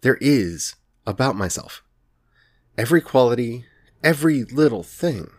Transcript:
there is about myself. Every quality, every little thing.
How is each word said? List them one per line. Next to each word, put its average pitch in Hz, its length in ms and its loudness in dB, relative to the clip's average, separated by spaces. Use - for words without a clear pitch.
there 127 180 2
is 107 560 -2
about 104 280 -2
myself. - 480 -8
Every 131 240 2
quality, 120 640 0
every 151 420 2
little 123 380 0
thing. 127 560 -6